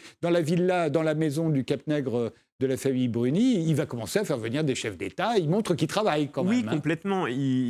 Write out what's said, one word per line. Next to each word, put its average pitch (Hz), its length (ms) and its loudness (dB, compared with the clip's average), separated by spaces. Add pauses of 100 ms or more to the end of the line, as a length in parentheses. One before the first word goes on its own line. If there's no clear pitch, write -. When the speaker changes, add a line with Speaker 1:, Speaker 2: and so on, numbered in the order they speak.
(220)
Speaker 1:
dans 170 80 0
la 170 120 4
villa, 175 480 2
dans 160 140 2
la 156 100 2
maison 156 360 0
du 139 140 2
Cap 135 240 -4
Nègre 123 460 -2 (260)
de 131 80 0
la 131 80 0
famille 127 320 0
Bruni, 165 600 2
il 160 40 4
va 143 120 2
commencer 117 340 -4
à 208 60 0
faire 156 120 -2
venir 117 280 -2
des 131 100 0
chefs 104 220 -6
d'État. 170 400 -2
Il 170 120 2
montre 190 260 0
qu'il 147 120 0
travaille 151 420 0
quand - 160 -2
Speaker 2:
Oui, 220 120 2
Speaker 1:
même, 226 100 0
hein. - 80 -6
Speaker 2:
complètement. 165 500 -2
Il, 123 120 -4 (320)